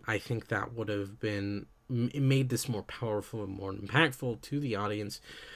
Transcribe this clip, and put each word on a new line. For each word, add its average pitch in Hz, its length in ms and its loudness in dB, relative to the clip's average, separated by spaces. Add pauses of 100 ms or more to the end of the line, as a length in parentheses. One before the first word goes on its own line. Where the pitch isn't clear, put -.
I 107 140 2
think - 280 -2
that 107 280 0
would 110 140 -2
have 101 300 -2
been, 101 460 0 (240)
m-, 123 240 2
made 135 360 4
this 123 200 0
more 104 140 0
powerful 107 600 -2
and 98 80 -4
more 98 220 -4
impactful 123 680 2
to 143 180 -2
the 123 160 0
audience. 104 440 -2 (360)